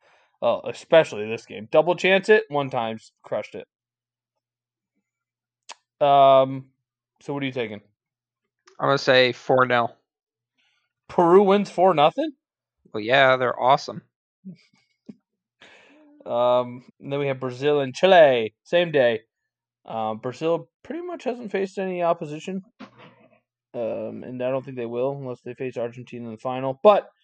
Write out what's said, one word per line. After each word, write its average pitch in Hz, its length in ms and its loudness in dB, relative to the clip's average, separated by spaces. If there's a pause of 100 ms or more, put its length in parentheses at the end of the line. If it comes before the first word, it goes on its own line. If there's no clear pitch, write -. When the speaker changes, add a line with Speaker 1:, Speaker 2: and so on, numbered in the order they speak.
(440)
Speaker 1:
Oh, 117 220 0
especially 147 640 0
this 151 160 -10
game. 104 260 -16
Double 156 240 2
chance 190 320 0
it, 214 200 4
one 143 240 -4
times, 113 400 -6 (100)
crushed - 320 -10
it. 98 140 -16 (2250)
Um, 135 600 4 (560)
so - 100 -14
what 139 120 -6
are - 20 -6
you 131 60 -6
taking? 110 280 -8 (1000)
Speaker 2:
I'm - 80 0
gonna 139 100 2
say 127 360 2
four 127 340 0
nil. 120 280 -2 (1120)
Speaker 1:
Peru 180 360 4
wins 196 260 2
four 180 240 2
nothing? 170 380 2 (600)
Speaker 2:
Well, 107 120 -10
yeah, 131 340 4
they're 123 220 -4
awesome. 139 420 0 (420)
Speaker 1:
<laughs> 190 80 -20 (1700)
Um, 123 580 0 (160)
and 139 120 -12
then 139 80 -4
we 143 80 -4
have 131 120 -6
Brazil 139 420 -2
and 131 140 -6
Chile, 143 580 4 (100)
same 175 280 -2
day. 120 300 2 (640)
Um, 110 340 -8
Brazil 156 500 -6 (140)
pretty 320 180 -12
much 349 220 -14
hasn't 240 280 -10
faced 196 280 -6
any 185 240 -6
opposition. 170 600 -6 (1080)
Um, 110 500 -8
and 123 200 -12
I 127 80 -4
don't 135 140 -6
think 135 120 -14
they 120 80 -8
will 120 280 -6
unless 131 280 -12
they 123 120 -14
face 127 240 -10
Argentina 120 480 -12
in 117 60 -12
the 110 60 -14
final. 131 460 -6
But 202 260 6 (140)